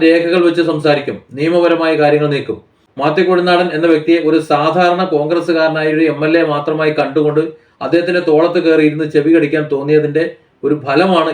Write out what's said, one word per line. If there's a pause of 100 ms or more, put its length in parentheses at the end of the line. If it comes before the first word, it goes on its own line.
രേഖകൾ
വെച്ച്
സംസാരിക്കും, (200)
നിയമപരമായ (100)
കാര്യങ്ങൾ
നീക്കും. (400)
മാത്യു
കൊഴുനാടൻ (100)
എന്ന
വ്യക്തിയെ (100)
ഒരു (120)
സാധാരണ (120)
കോൺഗ്രസ്സുകാരനായ
ഒരു (100)
എം
എൽ
എ (100)
മാത്രമായി
കണ്ടുകൊണ്ട് (420)
അദ്ദേഹത്തിന്റെ
തോളത്ത്
കയറി
ഇരുന്ന്
ചെവി
കടിക്കാൻ
തോന്നിയതിന്റെ (400)
ഒരു
ഫലമാണ്